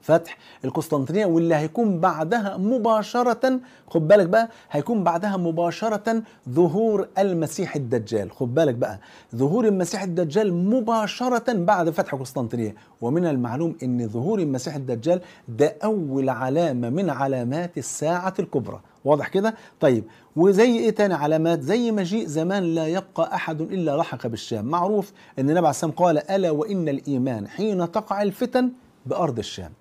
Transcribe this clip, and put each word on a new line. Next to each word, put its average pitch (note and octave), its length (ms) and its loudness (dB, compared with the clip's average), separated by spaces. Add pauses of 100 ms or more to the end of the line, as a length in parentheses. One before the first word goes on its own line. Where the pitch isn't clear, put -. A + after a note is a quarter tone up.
فتح E3 360 0 (280)
القسطنطينية، D3+ 600 -2
واللي E3 300 2
هيكون E3 440 0
بعدها F#3 580 0
مباشرة، A#3 1000 0 (300)
خد D#3 180 0
بالك G3 200 8
بقى، A3+ 220 2 (220)
هيكون F#3+ 320 0
بعدها F3 340 0
مباشرة F#3 880 -2 (260)
ظهور F#3 580 2 (100)
المسيح F3+ 580 0
الدجال. A2+ 560 -2
خد B2 220 -4
بالك D3 220 2
بقى، A2 240 -4 (360)
ظهور E3 320 2
المسيح F#3+ 360 0
الدجال F3+ 500 0
مباشرة A3+ 1000 0
بعد F3 360 2
فتح D#3+ 260 -2
قسطنطينية. A#2+ 600 -4 (260)
ومن D3+ 240 0
المعلوم C#3 580 -2
إن B2 240 -2
ظهور B2+ 320 -2
المسيح D3 360 -2
الدجال C3+ 460 0 (260)
ده B2 360 2
أول D3 460 0
علامة C3 600 0
من E3+ 200 0
علامات C3+ 680 -2
الساعة F3 600 -2
الكبرى. B2+ 400 -4 (260)
واضح C#3 220 2
كده؟ G#3+ 280 0 (240)
طيب، B2+ 240 4 (320)
وزي G3+ 440 6
إيه A3+ 100 2
تاني G#3 240 2
علامات؟ D#3+ 480 2
زي A3+ 300 0
مجيء G#3 360 -2
زمان E3+ 360 -2
لا E3 240 0
يبقى E3+ 480 -2
أحد D#3+ 260 -4
إلا E3 360 -2
لحق C#3+ 300 -4
بالشام. A2 380 -6
معروف F3 460 -2 (280)
إن C3+ 100 0
النبي E3 100 4
عليه E3 100 4
الصلاة D3+ 280 -2
والسلام F3+ 100 4
قال: D#3+ 240 2
"ألا F#3+ 200 2
وإن D#3 380 -2
الإيمان C3 580 -2
حين F3+ 440 -2
تقع G#3 300 -4
الفتن B3 500 0 (340)
بأرض C3+ 340 -2
الشام". F#2 420 -10